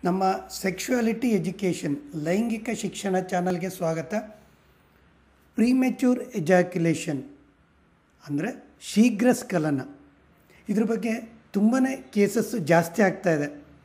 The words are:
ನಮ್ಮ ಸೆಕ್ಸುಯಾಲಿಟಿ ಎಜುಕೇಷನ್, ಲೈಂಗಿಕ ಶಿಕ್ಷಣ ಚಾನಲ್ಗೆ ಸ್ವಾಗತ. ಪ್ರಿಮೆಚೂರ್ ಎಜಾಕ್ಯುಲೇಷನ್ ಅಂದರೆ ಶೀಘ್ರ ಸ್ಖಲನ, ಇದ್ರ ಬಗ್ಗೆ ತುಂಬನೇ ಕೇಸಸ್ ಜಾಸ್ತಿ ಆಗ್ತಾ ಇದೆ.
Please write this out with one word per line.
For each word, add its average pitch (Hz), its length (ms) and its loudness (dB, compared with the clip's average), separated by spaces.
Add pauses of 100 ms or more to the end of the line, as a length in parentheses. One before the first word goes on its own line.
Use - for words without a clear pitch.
ನಮ್ಮ 185 200 0 (380)
ಸೆಕ್ಸುಯಾಲಿಟಿ 226 640 -2
ಎಜುಕೇಷನ್, 175 680 -2 (180)
ಲೈಂಗಿಕ 214 580 -2
ಶಿಕ್ಷಣ 196 460 -4
ಚಾನಲ್ಗೆ 180 500 -2
ಸ್ವಾಗತ. 160 440 -4 (1400)
ಪ್ರಿಮೆಚೂರ್ 247 640 2 (160)
ಎಜಾಕ್ಯುಲೇಷನ್ 170 880 2 (1040)
ಅಂದರೆ 156 380 -6 (160)
ಶೀಘ್ರ 226 500 4
ಸ್ಖಲನ, 151 500 0 (880)
ಇದ್ರ 214 140 2
ಬಗ್ಗೆ 226 300 -2 (400)
ತುಂಬನೇ 254 600 2
ಕೇಸಸ್ 208 460 2
ಜಾಸ್ತಿ 170 420 4
ಆಗ್ತಾ 180 320 2
ಇದೆ. 147 320 -4 (180)